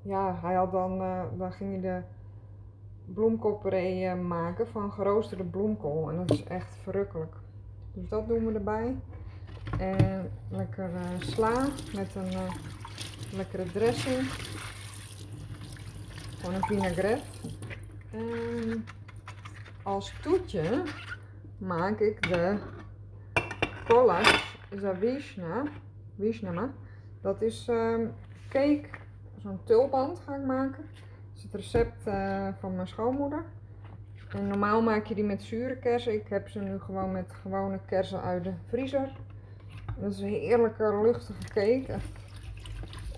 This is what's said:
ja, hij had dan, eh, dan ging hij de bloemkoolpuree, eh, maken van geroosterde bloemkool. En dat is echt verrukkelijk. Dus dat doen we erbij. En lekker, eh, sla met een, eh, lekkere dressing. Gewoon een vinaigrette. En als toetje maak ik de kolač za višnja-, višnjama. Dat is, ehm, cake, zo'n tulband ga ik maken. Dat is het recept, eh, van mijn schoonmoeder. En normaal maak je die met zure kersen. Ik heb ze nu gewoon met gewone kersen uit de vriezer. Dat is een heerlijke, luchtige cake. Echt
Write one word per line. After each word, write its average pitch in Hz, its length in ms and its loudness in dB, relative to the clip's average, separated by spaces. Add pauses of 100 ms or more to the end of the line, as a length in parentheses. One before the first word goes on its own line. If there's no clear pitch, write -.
ja, 190 380 0
hij 175 140 2
had 185 180 4
dan, 185 280 2
eh, 185 220 0 (140)
dan 180 160 -4
ging 196 180 -6
hij 190 100 -4
de 180 220 -2 (1080)
bloemkoolpuree, 196 920 4
eh, 180 140 0
maken 175 480 0
van 202 240 -2
geroosterde 202 520 2
bloemkool. 170 680 0
En 160 60 0
dat 180 140 2
is - 140 4
echt - 380 -6
verrukkelijk. 190 520 -2 (580)
Dus 180 160 -6
dat 220 200 0
doen 226 180 4
we 220 60 2
erbij. 214 440 0 (840)
En 190 520 4 (180)
lekker, 185 460 -2
eh, 180 260 -4
sla 233 460 2 (280)
met 196 200 -4
een, 185 180 -2
eh, 185 220 -2 (760)
lekkere 185 320 -4
dressing. 240 640 2 (2000)
Gewoon 180 160 -4
een 190 80 0
vinaigrette. 196 640 2 (840)
En 233 720 -2 (1000)
als 196 400 -4
toetje 285 600 2 (760)
maak 185 420 0
ik 208 280 2
de 180 300 4 (1300)
kolač 220 680 8 (240)
za 196 140 2
višnja-, 208 680 0 (560)
višnjama. 208 520 0 (500)
Dat 196 220 0
is, 220 260 2
ehm, 226 380 4 (480)
cake, 294 340 6 (500)
zo'n 196 260 -6
tulband 269 540 6
ga 277 180 -6
ik 277 80 -4
maken. 262 480 0
Dat - 440 -16
is - 60 -14
het - 120 -10
recept, - 520 2
eh, 196 420 0 (100)
van 185 160 -4
mijn 185 120 -2
schoonmoeder. 277 580 0 (840)
En 202 180 -2
normaal 202 360 6
maak 214 240 4
je 226 80 -2
die 208 100 2
met 196 180 0
zure 247 340 -2
kersen. 240 360 2
Ik 208 160 0
heb 196 200 0
ze 208 120 -6
nu 196 180 -2
gewoon 190 340 -2
met 185 200 -2
gewone 196 540 -2
kersen 190 360 2
uit 180 220 0
de 190 80 -2 (140)
vriezer. 269 460 0 (880)
Dat 202 120 0
is 196 80 -6
een 202 80 0
heerlijke, 214 760 4
luchtige - 420 2
cake. 233 420 4
Echt - 260 -4 (1040)